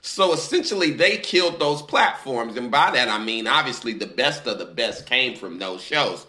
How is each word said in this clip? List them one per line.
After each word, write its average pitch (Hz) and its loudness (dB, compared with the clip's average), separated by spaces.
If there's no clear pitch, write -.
So 185 2
essentially, 180 0
they 185 2
killed - 0
those 147 0
platforms. 127 0
And 123 -6
by 160 4
that, 123 2
I 107 0
mean, 110 -4
obviously, 127 0
the 104 -6
best 139 -2
of 104 -4
the 90 -8
best 104 -6
came 123 0
from 90 -12
those 92 -8
shows. 131 -2